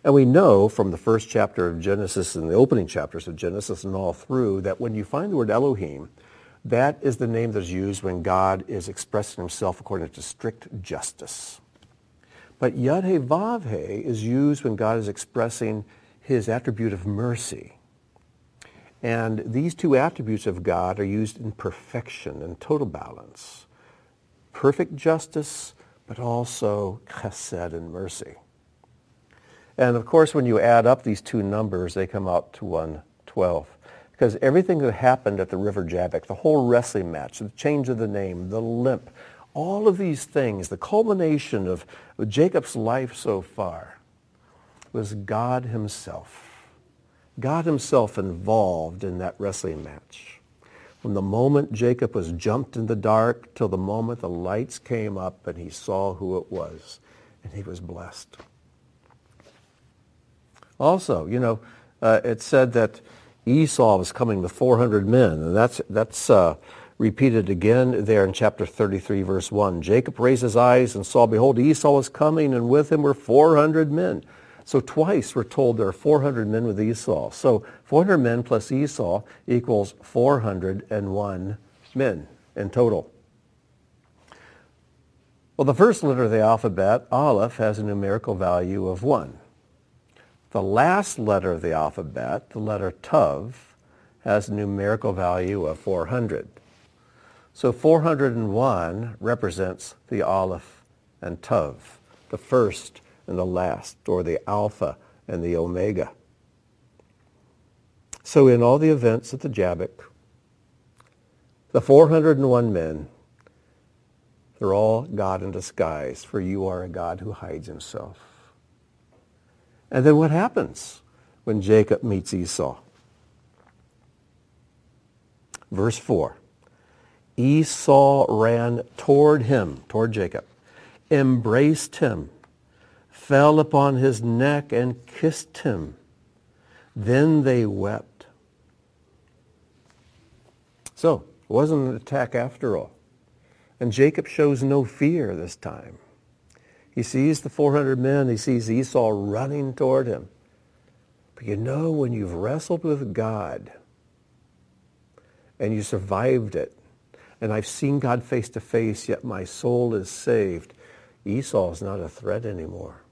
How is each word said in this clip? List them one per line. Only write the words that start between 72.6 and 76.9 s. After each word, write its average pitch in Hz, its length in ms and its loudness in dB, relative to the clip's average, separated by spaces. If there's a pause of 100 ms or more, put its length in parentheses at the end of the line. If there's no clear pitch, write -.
with 147 240 2
him 151 100 2
were 143 100 4
four 147 440 6
hundred 156 340 2
men. 175 340 -4 (420)
So 135 140 2
twice 156 560 -2
we're 117 80 -2
told 120 320 0
there 104 120 0
are 95 40 -4
four 147 300 2
hundred 120 260 -2
men 113 180 0
with 104 140 -4
Esau. 104 480 -2